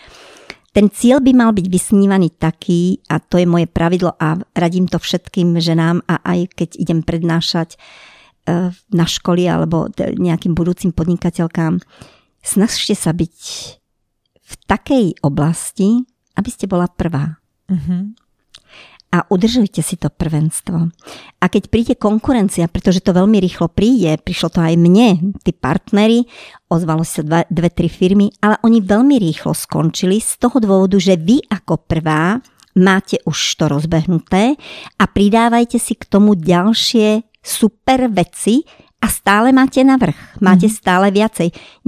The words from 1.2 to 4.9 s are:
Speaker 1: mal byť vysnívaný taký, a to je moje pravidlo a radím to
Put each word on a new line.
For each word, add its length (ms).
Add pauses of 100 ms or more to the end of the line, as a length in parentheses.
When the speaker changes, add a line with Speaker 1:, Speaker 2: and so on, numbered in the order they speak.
Speaker 1:
mal 160
byť 160
vysnívaný 720
taký, 720
a 80
to 240
je 80
moje 160
pravidlo 480
a 240 (160)
radím 320
to 160